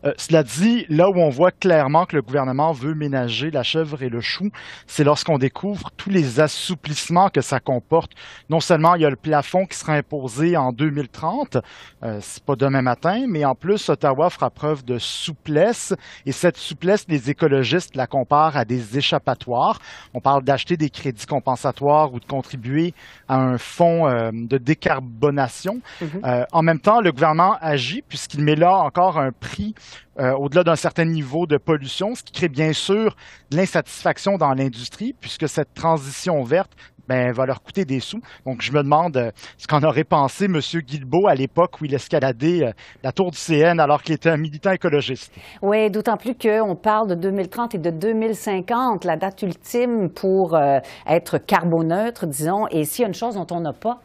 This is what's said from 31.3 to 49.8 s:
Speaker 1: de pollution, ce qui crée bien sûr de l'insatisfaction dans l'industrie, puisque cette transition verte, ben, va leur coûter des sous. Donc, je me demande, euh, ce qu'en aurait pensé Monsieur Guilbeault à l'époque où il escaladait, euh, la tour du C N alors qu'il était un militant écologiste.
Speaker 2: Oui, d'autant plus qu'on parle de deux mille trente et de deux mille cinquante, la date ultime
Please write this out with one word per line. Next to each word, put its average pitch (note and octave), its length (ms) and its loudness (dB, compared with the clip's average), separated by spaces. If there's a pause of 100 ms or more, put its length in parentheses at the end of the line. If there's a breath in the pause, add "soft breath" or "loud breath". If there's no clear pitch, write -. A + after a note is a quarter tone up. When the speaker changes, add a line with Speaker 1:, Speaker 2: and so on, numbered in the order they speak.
Speaker 1:
de D3 100 2
pollution, D#3 560 -2
ce - 80 -12
qui - 100 -20
crée - 160 -2
bien D#3 260 0
sûr G#3+ 420 0 (340 loud breath)
de D3 80 -2
l'insatisfaction F#3 800 -2
dans D3 160 2
l'industrie, C3 680 -4
puisque - 300 -6
cette - 240 -4
transition D3+ 720 -2
verte, D#3+ 300 0 (340 loud breath)
ben, B2+ 240 0
va B2+ 160 0
leur C3 160 -4
coûter G3 220 -4
des C3 140 -2
sous. G#3 200 -10 (260 loud breath)
Donc, B2 160 -8
je A#2 100 -6
me D3 120 2
demande, D3 340 2
euh, A#2 140 -2 (260 loud breath)
ce - 80 -20
qu'en D3 160 2
aurait D#3 220 2
pensé D3+ 440 0
Monsieur E3 340 -2
Guilbeault C#3+ 460 -2
à E3+ 60 6
l'époque C#3 480 0
où D#3 40 -6
il C#3 100 -4
escaladait, C3+ 720 0
euh, A2+ 60 -4 (300 loud breath)
la C3 100 -4
tour F3+ 200 -2
du - 60 -14
C - 180 -2
N E3 240 4
alors D3 240 4
qu'il D#3+ 100 -2
était D#3 160 2
un D#3+ 80 2
militant D3+ 320 -4
écologiste. D3 640 -2 (300 loud breath)
Speaker 2:
Oui, G#3+ 260 2
d'autant G#3 280 -2
plus B3+ 180 -6
qu'on G#3+ 400 2
parle G#3+ 320 0
de F3+ 80 0
deux F#3 160 -2
mille F#3+ 180 -2
trente A#3+ 240 -6
et G3 60 -4
de E3 100 -2
deux E3+ 240 -2
mille A3 220 0
cinquante, G#3 720 -2
la E3 120 0
date F#3+ 240 -6
ultime A3+ 720 -2